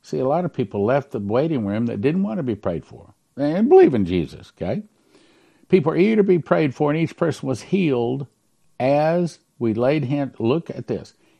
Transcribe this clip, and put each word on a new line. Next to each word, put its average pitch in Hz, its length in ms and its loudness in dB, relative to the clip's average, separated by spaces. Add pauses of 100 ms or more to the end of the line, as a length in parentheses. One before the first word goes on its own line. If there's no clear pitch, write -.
See, - 180 -6
a 131 80 0
lot 170 180 0
of - 80 -6
people 104 320 -2
left 131 260 0
the 117 80 -6
waiting 120 460 -2
room 107 200 -2
that 107 160 -4
didn't 165 220 0
want 208 140 -4
to 160 60 -4
be 117 120 -2
prayed 87 300 -6
for. - 280 -20 (220)
They 143 160 -2
didn't 208 160 2
believe 349 260 8
in 104 120 2
Jesus, 85 500 -4
okay? 127 280 -4 (840)
People 160 240 2
were 156 60 -2
eager 214 180 2
to 208 80 4
be 185 160 4
prayed 160 340 0
for, 147 160 -2
and 151 80 -2
each 165 200 -4
person 147 320 -4
was 127 140 -6
healed 139 640 -2 (520)
as 156 600 0 (200)
we 113 140 0
laid 131 320 0
hand. 139 340 -4
Look 135 300 -2
at - 180 -12
this. - 260 -8 (260)